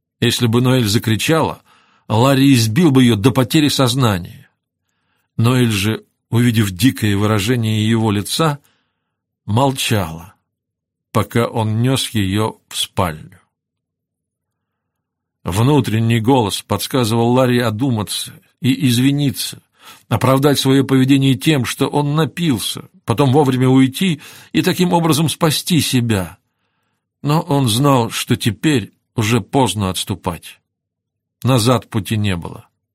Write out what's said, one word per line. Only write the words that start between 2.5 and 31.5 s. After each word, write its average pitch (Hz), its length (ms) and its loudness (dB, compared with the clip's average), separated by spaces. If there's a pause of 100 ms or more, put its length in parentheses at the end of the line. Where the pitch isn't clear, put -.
избил 117 380 2
бы 131 120 4
ее 120 120 4
до 104 160 2
потери 135 360 0
сознания. 113 840 -2 (880)
Ноэль 120 340 2
же, 104 340 -4 (240)
увидев 113 420 2
дикое 104 460 0
выражение 107 680 0
его 113 240 0
лица, 143 480 -2 (880)
молчала, 104 880 -2 (760)
пока 117 360 -2
он 110 340 -2
нес 127 280 -2
ее 104 580 -2
в - 100 -12
спальню. - 640 -6 (2000)
Внутренний 113 760 0
голос 110 420 0
подсказывал 117 720 -2
Ларри 123 280 2
одуматься 113 720 -4 (260)
и 131 280 0
извиниться, 135 720 -2 (480)
оправдать 135 500 2
свое 135 240 2
поведение 135 520 2
тем, 143 280 0
что - 240 -2
он 147 280 -2
напился, 156 720 -4 (160)
потом 123 260 2
вовремя 127 380 2
уйти 131 520 2 (300)
и 160 100 0
таким 175 300 0
образом 160 380 2
спасти 160 500 0
себя. 110 580 -2 (840)
Но 147 180 0
он 139 300 0
знал, 123 400 2
что - 260 -2
теперь 113 560 -2 (240)
уже 113 240 0
поздно 101 500 -2
отступать. - 720 -8 (840)
Назад 120 460 0